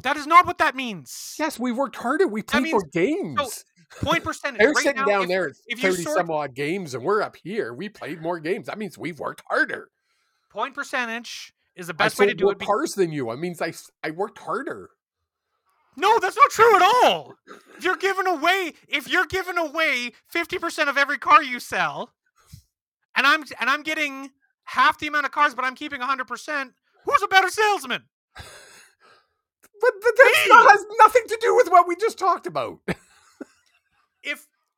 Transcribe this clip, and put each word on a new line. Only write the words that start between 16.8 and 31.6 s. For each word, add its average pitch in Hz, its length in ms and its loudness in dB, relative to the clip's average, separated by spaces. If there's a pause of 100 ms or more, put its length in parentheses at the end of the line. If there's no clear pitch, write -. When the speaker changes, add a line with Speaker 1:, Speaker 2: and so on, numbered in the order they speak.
Speaker 1:
all. 359 500 2 (460)
If 208 60 -20
you're 359 120 -2
giving 370 300 -2
away, 349 480 0 (120)
if 277 220 -6
you're 349 160 2
giving 359 320 -6
away 285 560 -2 (160)
fifty 339 300 -6
percent 320 320 -2
of 262 80 -2
every 277 180 0
car 302 260 4
you 247 160 -6
sell, 180 540 -4 (1040)
and 247 100 4
I'm, 302 180 2 (140)
and 233 120 -2
I'm 294 120 -2
getting 277 460 -6 (360)
half 277 340 2
the 302 80 -8
amount 294 180 -2
of 262 80 -6
cars, 294 220 0
but 254 100 -4
I'm 254 100 -4
keeping 285 280 -10
a 247 40 -6
hundred 262 200 -4
percent, 262 460 -8 (340)
who's 554 160 2
a 392 60 -2
better 381 200 4
salesman? 320 540 -2 (1800)
Speaker 2:
But, 453 140 2 (100)
but 453 140 0
that 494 80 10
Speaker 1:
Me! 453 80 8 (120)
Speaker 2:
still 453 260 10
has 403 140 6 (140)
nothing 440 300 6
to 440 120 -4
do 466 160 2
with 453 140 4